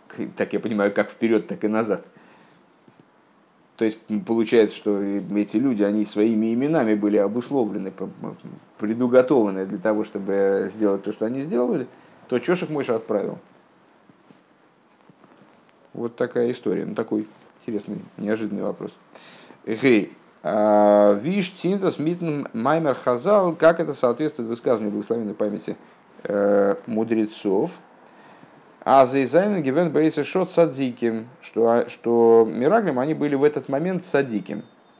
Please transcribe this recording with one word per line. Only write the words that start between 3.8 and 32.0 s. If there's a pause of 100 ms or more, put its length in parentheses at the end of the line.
есть, (100)
м,
получается,
что
и (180)
эти
люди,
они
своими
именами
были
обусловлены,
п-,
п-, (420)
предуготованы
для
того,
чтобы
сделать
то,
что
они
сделали, (400)
то
че
ж
их
Мойша
отправил? (2500)
Вот
такая
история.
Ну,
такой (320)
интересный, (180)
неожиданный
вопрос. (680)
Гей. (300)
А,
виш
цинтас
митн
маймер
хазал.
Как
это
соответствует
высказыванию
благословенной
памяти, (480)
э, (120)
мудрецов? (1120)
А
за
изайнен
гивен
бейса
шот
садзиким, (140)
что,
а,
что